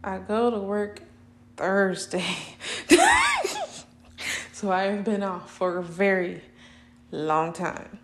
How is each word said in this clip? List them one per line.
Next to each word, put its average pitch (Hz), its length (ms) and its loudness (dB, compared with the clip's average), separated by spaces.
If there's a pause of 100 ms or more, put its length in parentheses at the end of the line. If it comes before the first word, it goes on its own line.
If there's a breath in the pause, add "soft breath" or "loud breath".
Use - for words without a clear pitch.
I 190 160 -6
go 220 320 0
to 220 80 -4
work 202 440 -4 (540)
Thursday. 180 760 0 (560 loud breath)
<laughs> 339 80 10 (1700 loud breath)
So 190 80 2
I 190 120 2
have 202 200 0
been 202 180 0
off 180 280 -6
for 180 260 -2
a 180 60 -2
very 180 580 2 (720 loud breath)
long 156 420 0
time. - 520 -8